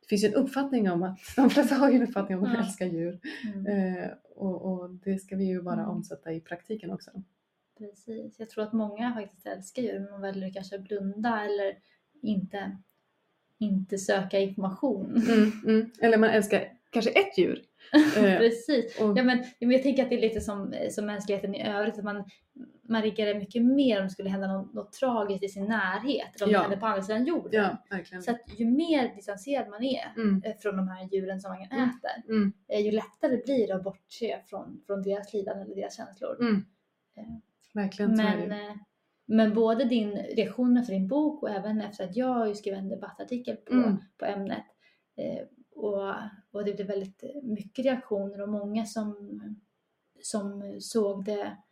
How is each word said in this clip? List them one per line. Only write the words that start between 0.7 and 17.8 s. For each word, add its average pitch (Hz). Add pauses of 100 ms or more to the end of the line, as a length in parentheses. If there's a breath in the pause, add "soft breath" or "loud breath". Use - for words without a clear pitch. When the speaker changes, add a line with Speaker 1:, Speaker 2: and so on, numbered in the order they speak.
Speaker 1:
om 175
att, 190
<laughs> -
de 262
flesta 277
har 262
ju 254
en 247
uppfattning 196
om 196
att 233
Speaker 2:
Ja. 233
Speaker 1:
älska 190
djur. 170 (340 loud breath)
Speaker 2:
Mm. 196
Speaker 1:
Eh, 185 (260)
och, 190
och 180
det 190
ska -
vi 196
ju 185
bara 180
Speaker 2:
Mm. 214
Speaker 1:
omsätta -
i 165
praktiken 175
också. - (680)
Speaker 2:
Precis. 220
Jag 220
tror 214
att 214
många 220
faktiskt 208
älskar 196
djur, 196
men 196
man 202
väljer 190
kanske 196
att 190
blunda 208
eller 202 (480)
inte, 196 (840)
inte 196
söka 196
information. 196 (120)
Speaker 1:
Mm, 214 (160)
mm. 220 (100)
Eller 226
man 220
älskar 202 (220)
kanske 233
ett -
djur. 175 (340 loud breath)